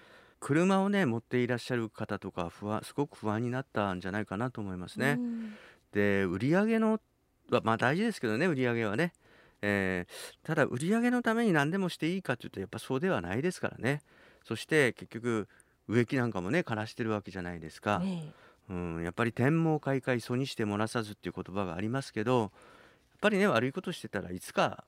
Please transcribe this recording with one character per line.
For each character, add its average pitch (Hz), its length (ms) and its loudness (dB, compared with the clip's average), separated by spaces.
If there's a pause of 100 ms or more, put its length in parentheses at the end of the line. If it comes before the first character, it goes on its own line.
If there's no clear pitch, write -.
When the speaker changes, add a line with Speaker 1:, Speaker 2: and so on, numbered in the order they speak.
(400)
Speaker 1:
車 185 420 4
を 190 80 2
ね、 196 160 2
持 113 140 0
っ - 20 -4
て 123 220 0
い 120 40 2
ら 120 100 0
っ - 20 -6
し - 120 -8
ゃ 123 40 2
る 113 140 -2
方 104 280 -6
と 95 140 -8
か 85 180 -4
不 104 240 -6
安、 107 100 -2
す - 120 -14
ご 143 100 0
く - 100 -14
不 107 160 -4
安 107 100 0
に 120 100 -2
な 127 100 -4
っ - 100 -12
た 101 220 2
ん 90 80 -4
じ 92 60 -8
ゃ 92 40 -4
な 104 80 -2
い 104 60 -4
か 95 120 -6
な 123 120 -2
と 120 100 -10
思 101 140 -6
い 90 40 -6
ま 90 100 -8
す 104 120 -10
ね。 143 200 2
Speaker 2:
う - 20 -2
ん。 226 340 -6 (360)
Speaker 1:
で、 101 320 2
売 92 160 0
り 127 120 0
上 190 140 4
げ 226 140 2
の、 220 200 2 (500)
ま 120 100 4
あ、 - 40 2
ま 110 100 4
あ、 113 40 4
大 123 180 4
事 196 80 0
で 233 80 0
す - 80 -10
け - 80 -4
ど 107 120 2
ね、 175 80 2
売 160 80 2
り 131 100 2
上 120 80 2
げ 117 120 0
は 101 100 0
ね。 170 180 2 (480)
え 95 480 2
ー、 - 380 -14
た 160 80 -2
だ 151 80 4
売 120 160 0
り 160 100 0
上 226 120 2
げ 247 100 2
の 247 100 2
た 226 140 0
め 233 100 2
に 202 80 4
何 147 160 4
で 185 80 0
も 190 120 0
し - 80 -6
て 160 140 -2
い 190 60 -2
い 190 60 -4
か 127 140 -2
と - 100 -14
い - 20 -10
う - 0 -
と、 - 100 -8
や 95 60 -4
っ 95 40 -14
ぱ 113 100 -8
そ - 160 -4
う 135 40 0
で 180 100 0
は 131 120 2
な 87 140 -4
い 131 80 -2
で 180 80 0
す - 100 -12
か - 60 -4
ら - 100 -8
ね。 139 240 -2 (420)
そ 117 120 -6
し - 100 -8
て 139 280 4
結 - 180 -16
局 113 360 -2 (400)
植 117 200 4
木 - 80 -2
な 123 100 2
ん 117 60 0
か 95 100 -4
も 87 80 -4
ね、 165 120 2
枯 123 120 -4
ら 107 140 -2
し - 80 -16
て 117 80 -6
る 110 80 -2
わ 104 100 0
け - 80 -16
じ 92 80 -10
ゃ 92 60 -6
な 87 100 -8
い 85 60 -10
で 78 100 -12
す - 100 -18
か。 104 200 0
Speaker 2:
ね 165 340 -4 (360)
え。 98 40 -6
Speaker 1:
う - 20 -6
ん、 85 280 -4
や 87 80 -2
っ - 20 -18
ぱ 117 100 0
り 117 100 0
天 156 300 2
網 156 160 2
恢 135 220 -2
恢、 123 180 0
疎 123 160 -4
に 131 120 -2
し - 80 -10
て 117 80 -2
漏 104 140 0
ら 110 100 0
さ 113 160 -2
ず 104 80 -10
っ 98 40 -12
て - 140 -8
い - 20 -4
う - 40 -20
言 90 180 -8
葉 101 120 -2
が 85 100 -6
あ 92 60 -4
り 107 80 -2
ま 131 120 -2
す - 100 -14
け 107 120 -4
ど、 123 180 4
や 104 60 0
っ - 20 -10 (720)
ぱ 208 80 4
り 214 80 2
ね、 196 80 4
悪 127 220 4
い 139 40 -2
こ 185 120 -8
と 185 80 -6
し - 100 -10
て - 60 -10
た 101 140 -4
ら 87 100 -10
い 92 80 -6
つ - 120 -12
か 160 360 0